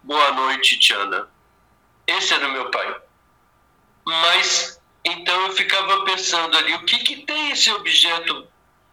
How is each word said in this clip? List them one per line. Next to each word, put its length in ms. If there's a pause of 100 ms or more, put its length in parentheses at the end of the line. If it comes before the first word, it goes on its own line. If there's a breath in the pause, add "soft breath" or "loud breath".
Boa 300
noite, 460
Tiana." 500 (760)
Esse 260
era 160
o 40
meu 180
pai. 300 (1040)
Mas, 760 (240)
então 420
eu 60
ficava 520
pensando 520
ali: 180
o 100
que 140
que 260
tem 260
esse 220
objeto, 760 (460)